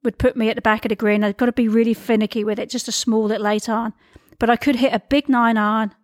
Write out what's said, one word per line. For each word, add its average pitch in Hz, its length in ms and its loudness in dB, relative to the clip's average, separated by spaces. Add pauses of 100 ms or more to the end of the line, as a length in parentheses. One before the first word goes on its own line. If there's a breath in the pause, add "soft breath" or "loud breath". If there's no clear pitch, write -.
would 240 140 -4
put 254 200 0
me 220 120 0
at 220 60 -4
the 233 60 -8
back 220 240 0
of 214 40 -2
the 214 60 0
green. 208 300 0
I've 202 100 -2
gotta 240 160 0
be 233 160 0
really 226 260 2
finicky 220 520 -2
with 214 120 -2
it, 262 120 -8
just - 180 -8
a 233 60 -8
small 220 320 0
little 208 220 -2
eight 214 200 -2
iron. 226 240 -4 (480 soft breath)
But 233 100 2
I 240 60 6
could 269 220 0
hit 254 160 2
a 214 60 0 (100)
big 285 180 2
nine 233 300 2
iron 214 360 0 (100)